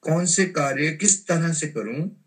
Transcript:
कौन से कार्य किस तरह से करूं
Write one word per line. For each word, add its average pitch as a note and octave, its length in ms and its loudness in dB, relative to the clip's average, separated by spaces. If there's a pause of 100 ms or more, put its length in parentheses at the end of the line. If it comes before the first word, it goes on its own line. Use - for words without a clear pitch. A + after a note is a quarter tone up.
कौन E3+ 240 0
से F#3 200 4
कार्य D3 460 -2
किस F#3+ 360 0
तरह E3 260 2
से D#3 140 -4
करूं A#2 340 -6 (260)